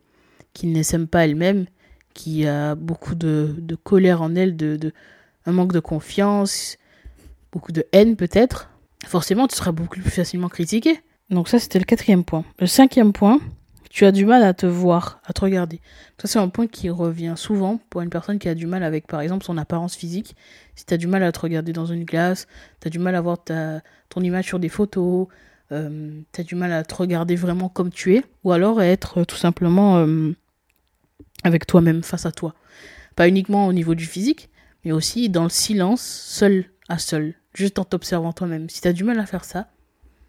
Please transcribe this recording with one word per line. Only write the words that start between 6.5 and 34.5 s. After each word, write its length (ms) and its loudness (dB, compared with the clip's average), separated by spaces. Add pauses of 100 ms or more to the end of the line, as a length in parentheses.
beaucoup 220 -10
de 180 -2
haine 240 0
peut-être, 540 -2 (360)
forcément 420 -2
tu 80 -6
seras 160 -4
beaucoup 280 -8
plus 100 -6
facilement 400 -4
critiqué. 520 -2 (280)
Donc 200 0
ça, 100 4
c'était 200 0
le 60 -2
quatrième 380 4
point. 220 -6 (140)
Le 80 0
cinquième 440 6
point, 280 4 (500)
tu 160 4
as 60 8
du 140 4
mal 180 8
à 100 6
te 120 -4
voir, 600 0
à 80 -8
te 80 -6
regarder. 400 -2 (380)
Ça, 80 -8
c'est 120 2
un 100 2
point 180 -2
qui 220 -6
revient 460 -2
souvent 440 -2 (100)
pour 120 -6
une 80 -6
personne 300 -4
qui 80 -6
a 60 0
du 140 -6
mal 160 -4
avec, 240 -4
par 140 -6
exemple, 220 -4
son 140 -6
apparence 380 -6
physique. 400 -10 (400)
Si 100 -20
t'as 120 0
du 100 -4
mal 160 0
à 80 2
te 80 -6
regarder 340 -4
dans 120 -6
une 180 -6
glace, 440 -2 (320)
t'as 100 -8
du 100 -8
mal 160 -2
à 60 -2
voir 220 -4
ta, 380 -6 (280)
ton 120 -6
image 240 -2
sur 140 -6
des 100 -2
photos, 580 -2 (440)
euh, 500 -8 (100)
t'as 120 -8
du 120 -10
mal 160 -2
à 120 -2
te 100 -14
regarder 420 -2
vraiment 340 -2
comme 200 -4
tu 260 2
es, 80 4 (200)
ou 80 2
alors 280 4
à 60 4
être, 360 2
euh, 40 2
tout 120 -10
simplement, 600 4
euh, 340 2 (1120)
avec 220 2
toi-même, 380 4
face 240 -8
à 40 -6
toi. 220 -10 (640)
Pas 120 6
uniquement 380 2
au 80 2
niveau 220 2
du 100 -6
physique, 440 -4 (340)